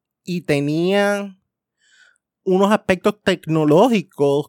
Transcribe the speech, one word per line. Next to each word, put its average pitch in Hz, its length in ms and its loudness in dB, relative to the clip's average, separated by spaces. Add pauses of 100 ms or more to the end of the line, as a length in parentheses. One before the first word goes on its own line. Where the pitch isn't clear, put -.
(240)
y 175 180 -8
tenía 190 960 -4 (1040)
unos 190 280 2
aspectos 202 500 -2
tecnológicos 156 1300 0